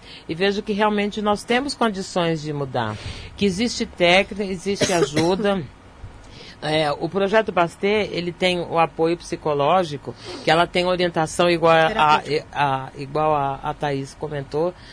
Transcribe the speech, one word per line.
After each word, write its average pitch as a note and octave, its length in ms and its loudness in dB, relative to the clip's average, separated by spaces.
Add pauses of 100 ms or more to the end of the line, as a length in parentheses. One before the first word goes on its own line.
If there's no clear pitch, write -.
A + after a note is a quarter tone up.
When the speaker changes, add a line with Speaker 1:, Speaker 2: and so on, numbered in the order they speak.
(300)
Speaker 1:
e E3+ 60 -6
veja G3 260 0
que A3 100 -6
realmente G#3 500 0
nós G#3 220 0
temos B3+ 300 0
condições F#3 680 0
de D3+ 120 -6
mudar. B2+ 420 -4 (400)
Que - 100 -2
existe A3 400 0
técnica, F#3+ 640 2
existe G3 440 -2
ajuda. F3+ 720 2
<coughs> - 140 -16 (840)
É, D3+ 320 0
o D#3+ 160 -4
Projeto G3 440 2
Bastê, F#3 600 0
ele F3 200 -4
tem F3+ 280 0
o E3 200 -2
apoio E3 360 2
psicológico, D3+ 1000 -2 (280)
que - 60 0
ela E3 160 6
tem F3+ 220 0
orientação F3 640 0
igual E3 200 4
a, D#3+ 140 6
a, - 20 2 (320)
Speaker 2:
Terapêutico. D3 320 -4
Speaker 1:
a, C3+ 460 0
igual D3+ 380 0
a, C#3 260 0
a D3 140 -4
Thaís C#3 440 -4
comentou. D3+ 540 -4 (200)